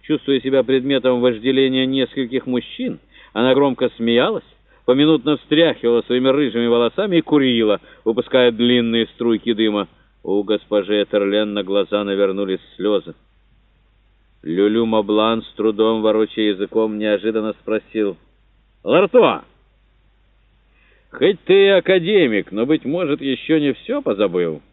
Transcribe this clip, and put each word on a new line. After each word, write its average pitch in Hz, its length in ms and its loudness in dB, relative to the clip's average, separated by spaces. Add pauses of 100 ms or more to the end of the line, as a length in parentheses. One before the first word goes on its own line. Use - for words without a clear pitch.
Чувствуя 139 340 -2
себя 135 220 0
предметом 127 600 0
вожделения 131 640 0
нескольких 131 600 -4
мужчин, 131 520 -8 (340)
она 127 220 2
громко 135 420 0
смеялась, 123 480 0 (400)
поминутно 143 540 2
встряхивала 127 640 2
своими 127 260 0
рыжими 123 380 0
волосами 120 500 0
и 165 60 4
курила, 117 580 2 (240)
выпуская 120 480 2
длинные 117 640 0
струйки 117 400 -2
дыма. 104 340 -2 (340)
У 101 200 -2
госпожи 104 600 -2
Этерлен 101 520 -2
на 101 80 -4
глаза 101 420 -2
навернулись 98 560 -2 (160)
слёзы. 92 380 -4 (1300)
Люлю 104 420 0
Моблан, 110 580 0
с - 120 -20
трудом 110 480 0
ворочая 110 480 0
языком, 107 480 -4
неожиданно 107 560 -2
спросил: 107 640 -6 (640)
«Лартуа, 165 640 2 (1700)
хоть 170 320 0
ты 196 200 6
и 196 40 4
академик, 175 840 2
но, 110 140 -2
быть 156 180 -2
может, 147 380 -4
ещё 139 360 -2
не 143 140 0
всё 269 300 -6
позабыл? 90 580 -2 (120)